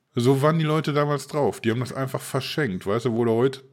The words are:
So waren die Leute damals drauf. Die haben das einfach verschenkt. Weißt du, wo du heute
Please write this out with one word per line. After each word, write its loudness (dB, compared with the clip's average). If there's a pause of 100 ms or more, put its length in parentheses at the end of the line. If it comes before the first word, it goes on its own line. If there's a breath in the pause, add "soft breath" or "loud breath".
(160)
So 4
waren 4
die 2
Leute 0
damals 0
drauf. -2
Die 2
haben -2
das -6
einfach -6
verschenkt. -4
Weißt 0
du, 0
wo 2
du 2
heute 2 (120)